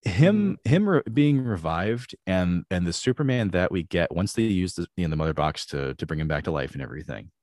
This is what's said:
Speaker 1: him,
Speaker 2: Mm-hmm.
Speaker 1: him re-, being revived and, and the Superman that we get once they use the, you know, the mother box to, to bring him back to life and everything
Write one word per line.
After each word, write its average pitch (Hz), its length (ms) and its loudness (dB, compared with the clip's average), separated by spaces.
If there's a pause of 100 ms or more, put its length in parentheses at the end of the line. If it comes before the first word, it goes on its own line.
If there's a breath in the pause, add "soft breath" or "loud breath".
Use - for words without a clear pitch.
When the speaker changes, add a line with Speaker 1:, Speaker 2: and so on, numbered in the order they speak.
Speaker 1:
him, 190 600 4
Speaker 2:
Mm-hmm. 113 40 0
Speaker 1:
him 196 200 4
re-, 165 120 4 (100)
being 143 320 4
revived 98 720 -2 (120)
and, 90 440 2
and 90 140 0
the 85 80 -2
Superman 127 560 0
that 90 220 2
we 90 120 -2
get 85 300 -2
once 92 200 -2
they 113 100 0
use 92 320 0
the, 85 200 -4
you 90 100 -2
know, 80 40 0
the 80 60 -2
mother 78 180 0
box 76 340 -2
to, 69 280 -4
to - 100 -6
bring 78 140 -4
him 78 80 -2
back 73 180 -2
to 90 60 -2
life 71 220 -4
and 69 80 -8
everything 64 500 -12 (120)